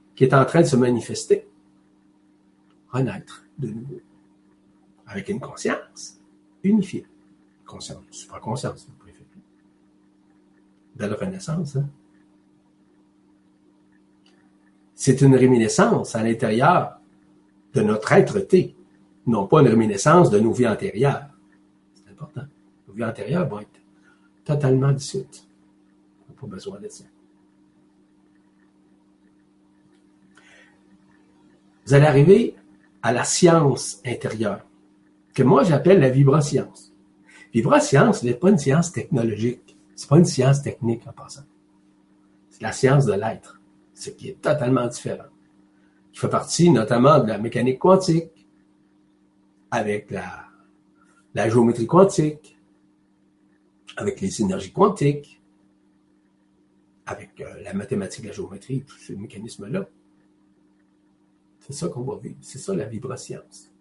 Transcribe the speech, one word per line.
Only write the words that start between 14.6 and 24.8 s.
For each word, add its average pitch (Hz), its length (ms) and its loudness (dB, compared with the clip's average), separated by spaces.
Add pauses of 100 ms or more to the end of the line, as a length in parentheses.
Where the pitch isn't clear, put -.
C'est - 260 0
une 135 140 6
réminiscence 127 800 2
à 110 80 -4
l'intérieur 117 800 0 (720)
de 107 80 0
notre 107 300 -2
être-té, 180 640 2 (500)
non 104 220 -2
pas 156 120 6
une 139 60 8
réminiscence 113 640 4
de 104 80 4
nos 110 140 2
vies 120 160 0
antérieures. 101 580 -2 (680)
C'est - 160 -20
important. - 360 -16 (420)
Nos 98 80 -20
vies 113 100 -8
antérieures 117 440 -4
vont 104 100 -10
être - 220 -20 (640)
totalement 139 480 0